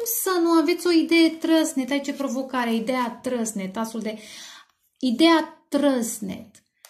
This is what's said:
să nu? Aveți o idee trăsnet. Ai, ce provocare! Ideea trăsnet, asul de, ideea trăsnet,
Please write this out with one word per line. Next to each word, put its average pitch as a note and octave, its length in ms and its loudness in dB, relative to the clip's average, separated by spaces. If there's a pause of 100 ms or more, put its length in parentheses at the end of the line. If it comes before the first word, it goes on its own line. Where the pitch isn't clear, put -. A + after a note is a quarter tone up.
(240)
să F#4 200 0
nu? E4 60 2
Aveți E4+ 380 2
o F4 40 2
idee E4 380 4
trăsnet. D#4 640 0
Ai, C#4+ 100 0
ce C#4+ 120 -6
provocare! B3 640 -4
Ideea A3+ 460 -4
trăsnet, A3 560 -6
asul A3+ 240 -6
de, G#3+ 180 -8 (800)
ideea D#4 720 2
trăsnet, B3+ 920 -2 (260)